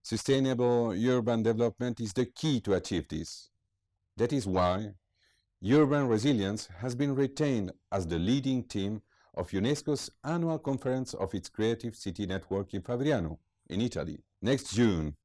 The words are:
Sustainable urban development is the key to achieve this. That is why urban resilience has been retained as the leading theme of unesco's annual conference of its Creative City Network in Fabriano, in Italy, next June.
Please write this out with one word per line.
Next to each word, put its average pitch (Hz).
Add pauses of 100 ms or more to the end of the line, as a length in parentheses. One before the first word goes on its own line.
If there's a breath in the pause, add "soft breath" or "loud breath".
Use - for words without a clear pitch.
Sustainable 123 (140)
urban 117
development 117
is 110
the 127
key 143
to 101
achieve 87
this. - (680)
That 120
is 135
why 92 (760)
urban 143
resilience 110
has 120
been 139
retained 135 (180)
as 95
the 82
leading 127
theme 104 (340 soft breath)
of 90
unesco's 135 (140)
annual 165
conference 131
of -
its 92
Creative 113
City 101
Network 95
in 98
Fabriano, 123 (300)
in 95
Italy, 82 (180)
next 131
June. 90